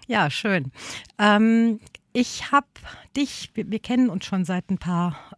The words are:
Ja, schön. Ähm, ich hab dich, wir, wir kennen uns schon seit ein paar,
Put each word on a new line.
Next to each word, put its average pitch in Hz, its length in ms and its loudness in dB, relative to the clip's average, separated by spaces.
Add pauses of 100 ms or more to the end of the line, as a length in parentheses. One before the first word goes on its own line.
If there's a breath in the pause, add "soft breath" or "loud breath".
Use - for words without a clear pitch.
Ja, 196 240 0
schön. 165 400 -2 (480 loud breath)
Ähm, 220 640 4 (320)
ich - 400 -4
hab 285 140 2 (500 loud breath)
dich, - 380 -4
wir, 202 160 -6
wir 220 100 -4
kennen 247 300 2
uns 180 160 -6
schon 185 180 0
seit 180 260 -4
ein 185 80 -2
paar, 175 380 -2 (220 loud breath)